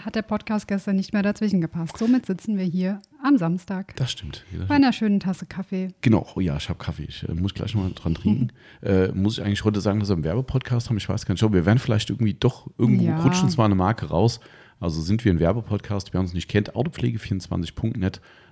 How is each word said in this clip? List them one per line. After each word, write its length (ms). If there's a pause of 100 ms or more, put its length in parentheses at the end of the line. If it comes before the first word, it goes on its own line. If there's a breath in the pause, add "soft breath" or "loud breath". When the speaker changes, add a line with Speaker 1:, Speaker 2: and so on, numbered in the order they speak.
Speaker 1:
hat 100
der 80
Podcast 460
gestern 280
nicht 160
mehr 100
dazwischen 380
gepasst. 380
Somit 280
sitzen 300
wir 80
hier 360 (220)
am 140
Samstag 600
Speaker 2:
Das 160
stimmt. 400
Ja, 80
das 80
Speaker 1:
bei 80
einer 160
schönen 280
Tasse 260
Kaffee. 420 (120)
Speaker 2:
Genau, 340
oh 60
ja, 160
ich 120
hab 100
Kaffee. 300
Ich, 200
äh, 60
muss 200
gleich 200
noch 80
mal 120
dran 200
trinken. 400
Speaker 1:
<laughs> 40 (240 loud breath)
Speaker 2:
Äh, 300
muss 260
ich 60
eigentlich 200
heute 180
sagen, 180
dass 80
wir 60
einen 100
Werbepodcast 640
haben? 80
Ich 120
weiß 180
gar 80
nicht. 40
Ich 40
glaub, 100
wir 140
werden 120
vielleicht 300
irgendwie 240
doch, 340 (120)
irgendwo 260
Speaker 1:
Ja. 180
Speaker 2:
rutscht 200
uns 160
mal 80
eine 80
Marke 320
raus. 340 (380 loud breath)
Also 240
sind 240
wir 60
ein 60
Werbepodcast, 760
wer 60
uns 120
nicht 160
kennt, 260
autopflege 440
vierundzwanzig 560
punkt 240
net, 240 (300 soft breath)